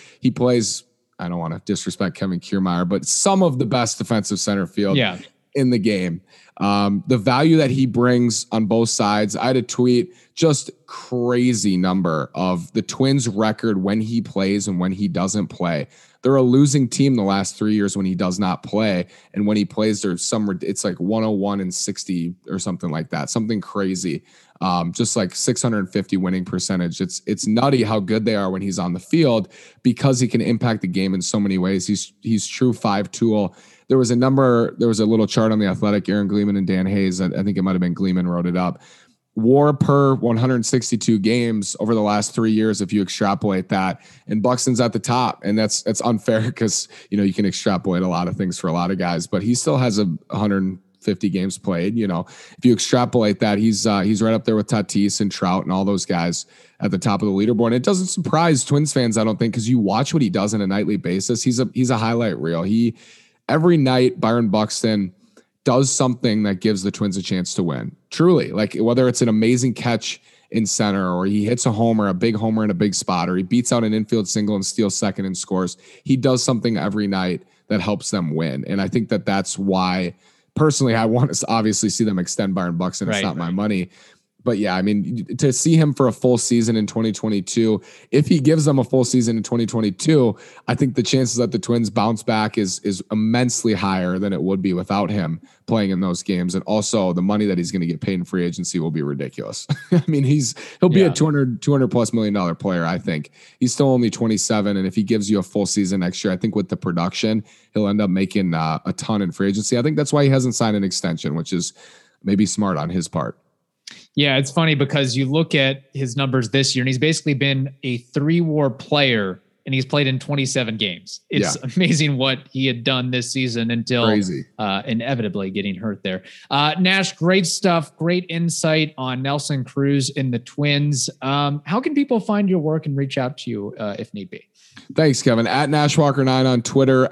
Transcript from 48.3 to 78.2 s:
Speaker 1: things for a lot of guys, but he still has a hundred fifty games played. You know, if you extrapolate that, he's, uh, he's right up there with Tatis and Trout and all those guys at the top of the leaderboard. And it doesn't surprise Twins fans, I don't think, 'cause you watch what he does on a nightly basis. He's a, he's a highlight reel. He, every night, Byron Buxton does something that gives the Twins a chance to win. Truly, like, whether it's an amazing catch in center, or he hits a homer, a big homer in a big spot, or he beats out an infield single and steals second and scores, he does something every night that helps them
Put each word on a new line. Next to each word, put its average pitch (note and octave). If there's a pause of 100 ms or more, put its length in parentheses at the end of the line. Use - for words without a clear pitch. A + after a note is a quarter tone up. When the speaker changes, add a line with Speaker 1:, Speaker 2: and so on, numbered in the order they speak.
Speaker 1:
things F#2
for -
a E2
lot F2
of F#2+
guys, F2
but F#2+
he A#2
still C#3+
has A#2+
a G#2 (240)
hundred F#2+ (240)
fifty G2+
games F#2
played. G2
You A2
know, F2 (320)
if -
you B2
extrapolate A#2
that, G#2
he's, G#2+
uh, G2+
he's G2+
right A2+
up A2+
there A2+
with G#2
Tatis G2+
and G2+
Trout F#2
and -
all F#2+
those G2
guys E2+ (340)
at G2+
the F#2+
top G2+
of G#2+
the G2
leaderboard. A2
And A#2
it B2+
doesn't F#3
surprise D#3+
Twins D3
fans, A#2
I A2
don't G#2+
think, A2+
'cause A2
you B2
watch G#2+
what D#3+
he A2
does G2+
on G#2+
a G2
nightly G2
basis. F#2+
He's B2
a, B2+
he's B2
a B2
highlight A2+
reel. E2
He, A2+ (540)
every E3
night, B2+
Byron A#2
Buxton G#2+ (500)
does C3
something A#2+
that G2+
gives G#2
the G2
Twins G2+
a G2
chance F2+
to G2
win. C2+ (140)
Truly, -
like, G#2
whether A#2+
it's A#2+
an A#2+
amazing A#2
catch - (300)
in G#2+
center, G2
or F2+
he G#2
hits A#2
a B2+
homer, A2
a F#2+
big G#2+
homer A2
in G#2
a G2+
big G2
spot, F2
or F2+
he F#2+
beats A#2+
out A#2
an G#2+
infield G#2+
single G#2+
and F#2+
steals G#2
second G2
and F#2
scores, F#2 (260)
he C3
does B2+
something A#2
every G2+
night F#2 (240)
that G#2
helps G2+
them E2+